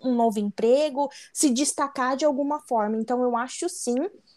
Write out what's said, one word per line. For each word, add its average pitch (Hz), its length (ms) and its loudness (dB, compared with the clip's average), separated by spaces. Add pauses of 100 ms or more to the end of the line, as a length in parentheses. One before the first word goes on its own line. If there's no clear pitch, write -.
um 254 100 2
novo 233 240 2
emprego, 254 680 2 (240)
se - 180 2
destacar 269 680 -2
de 294 100 -2
alguma 285 340 0
forma. 220 380 0
Então, 247 240 -2
eu 247 140 0
acho, 262 320 -4
sim, 247 280 -4 (400)